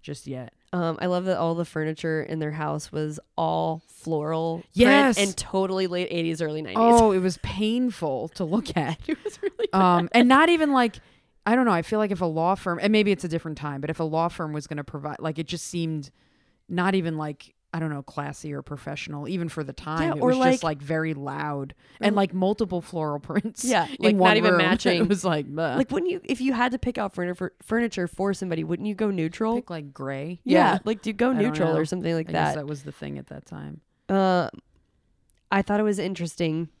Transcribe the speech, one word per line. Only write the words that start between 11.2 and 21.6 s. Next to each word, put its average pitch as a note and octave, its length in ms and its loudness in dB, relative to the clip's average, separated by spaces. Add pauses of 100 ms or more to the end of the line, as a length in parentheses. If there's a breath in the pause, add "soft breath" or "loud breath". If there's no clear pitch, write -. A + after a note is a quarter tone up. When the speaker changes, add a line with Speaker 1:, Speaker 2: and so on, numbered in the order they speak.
Speaker 1:
I A3 100 4
don't B3+ 80 4
know. A#3 80 4
I E3 120 2
feel G#3+ 160 -2
like G#3 120 0
if F#3 80 -4
a F#3 60 0
law E3 300 0
firm, F3 260 -4
and G#3 100 2
maybe G#3 220 4
it's F#3+ 100 -2
a F3 60 -4
different D#3 280 -6
time, C#3+ 220 -8
but D3 100 -6
if D#3+ 120 -4
a - 20 0
law D#3+ 240 0
firm E3 240 -6
was D3+ 160 -8
gonna D3 160 -8
provide, D3 360 -10
like, D#3 200 -6
it D#3+ 80 -6
just - 200 -8
seemed D#3+ 440 -4 (560)
not F3+ 280 0
even, E3 220 0
like, D3+ 360 -10 (200)
I E3 60 -6
don't D#3+ 100 -4
know, C#3+ 120 -6
classy C#3+ 520 -10
or C#3 80 -8
professional, D3 680 -10
even E3+ 220 -4
for D3+ 140 -8
the C3+ 100 -10
time. D#3 360 -4
Speaker 2:
Yeah, - 60 -2
Speaker 1:
It - 60 -4
Speaker 2:
or, B3 80 2
Speaker 1:
was B3+ 80 4
just, C4 260 4
Speaker 2:
like D#3 160 -2
Speaker 1:
like, - 20 -16
very D#3+ 320 -2
loud C#3+ 600 -6 (280 soft breath)